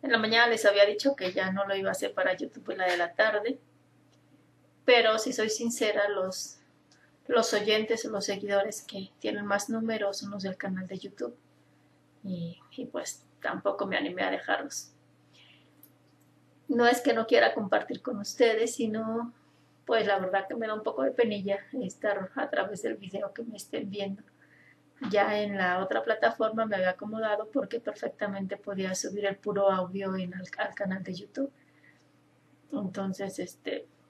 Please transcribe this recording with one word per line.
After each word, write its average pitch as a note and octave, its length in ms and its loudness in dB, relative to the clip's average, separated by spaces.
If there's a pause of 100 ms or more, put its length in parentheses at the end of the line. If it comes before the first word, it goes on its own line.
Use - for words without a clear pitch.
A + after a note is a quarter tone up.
En C4+ 100 0
la A#3 60 4
mañana A3+ 280 4
les A3+ 180 2
había G3+ 220 10
dicho A#3+ 300 2
que F#3 160 -2
ya F#3+ 180 0
no G3 160 0
lo G3 80 0
iba F#3+ 140 0
a F#3+ 40 0
hacer G3 220 -4
para F#3 220 0
YouTube - 340 -10
en - 80 -6
la F#3 80 0
de F3+ 100 2
la E3+ 180 0
tarde, G#3+ 440 0 (1300)
pero A3 340 6
si B3+ 140 -2
soy A3 180 0
sincera, G#3+ 600 0
los, F#3+ 500 -6 (680)
los A3+ 280 4
oyentes G#3+ 500 2
o A3 60 -4
los G3 160 -4
seguidores G3+ 560 0
que G3 360 -10
tienen G#3 280 -4
más G3+ 220 0
números A3 500 -2
son G3+ 120 -10
los G3+ 140 -8
del F#3 120 -4
canal F#3 300 -6
de F#3 120 -10
YouTube - 380 -10 (840)
y, F3 400 -8 (140)
y - 100 -10
pues - 380 -10 (180)
tampoco G3 420 -2
me F#3+ 120 -2
animé F3+ 260 -2
a - 80 2
dejarlos. - 600 -4 (1800)
No A#3+ 180 6
es B3 140 6
que A#3+ 140 2
no A3+ 120 0
quiera A3+ 260 6
compartir F#3+ 480 -2
con - 200 -6
ustedes, A3+ 560 4
sino A3 580 -2 (540)
pues A3 180 4
la G3 120 4
verdad F#3+ 280 0
que - 80 -6
me A3+ 120 -2
da G#3+ 80 -2
un G#3+ 80 -6
poco A3+ 200 -2
de C4+ 100 2
penilla G3+ 480 2 (200)
estar F#3+ 560 -4
a - 140 -2
través G3 320 -2
del A3+ 140 -2
video G3 360 -8
que A#3 100 -10
me A3+ 140 -10
estén G3+ 320 -8
viendo. G3 340 -6 (880)
Ya G#3 300 2
en G3+ 160 -2
la F#3 260 0
otra A3 200 -2
plataforma A3 640 2
me G#3 100 -2
había F#3 140 2
acomodado G#3+ 600 -2
porque A#3 300 -4
perfectamente G3 800 -6
podía F#3+ 360 -4
subir G3+ 300 -4
el G3 120 0
puro G3 340 2
audio F#3+ 440 -2
en F#3 200 -4
al, F#3 100 -8 (140)
al G#3+ 160 -4
canal F#3+ 280 -4
de F#3 120 -8
YouTube. G#3 360 -6 (1200)
Entonces, G3 680 -4
este, - 480 -8 (240)